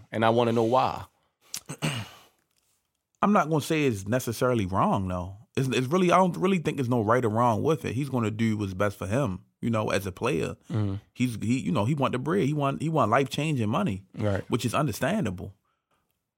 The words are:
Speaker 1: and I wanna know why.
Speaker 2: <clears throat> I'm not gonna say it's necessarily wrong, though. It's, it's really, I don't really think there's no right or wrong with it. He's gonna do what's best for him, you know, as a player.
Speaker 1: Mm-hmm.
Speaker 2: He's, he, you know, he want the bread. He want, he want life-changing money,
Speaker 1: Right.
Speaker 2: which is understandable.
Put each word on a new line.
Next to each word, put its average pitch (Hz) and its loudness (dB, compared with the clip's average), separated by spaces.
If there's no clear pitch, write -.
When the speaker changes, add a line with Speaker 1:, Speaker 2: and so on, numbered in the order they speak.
Speaker 1:
and 110 0
I 113 6
wanna 117 4
know 117 2
why. 117 0
Speaker 2:
<clears throat> - -16
I'm 202 2
not 170 2
gonna 160 0
say 156 0
it's 101 -2
necessarily 123 0
wrong, 101 0
though. 90 -6
It's, 135 0
it's 123 0
really, 175 2
I 170 8
don't 180 4
really 185 0
think 151 -2
there's 135 -2
no 123 2
right 117 4
or 113 2
wrong 110 2
with 151 0
it. 98 -4
He's 139 -4
gonna 120 0
do 110 0
what's 101 -4
best 101 0
for 92 -8
him, 107 0
you 117 -2
know, 110 0
as 98 0
a 92 -4
player. 113 -2
Speaker 1:
Mm-hmm. 101 0
Speaker 2:
He's, 123 -2
he, 117 0
you - -2
know, 104 2
he 135 2
want 127 0
the 123 -2
bread. 151 0
He 143 0
want, 139 -2
he 147 -2
want 139 2
life-changing 135 0
money, 123 -2
Speaker 1:
Right. 101 -2
Speaker 2:
which 123 0
is 113 -2
understandable. 113 -2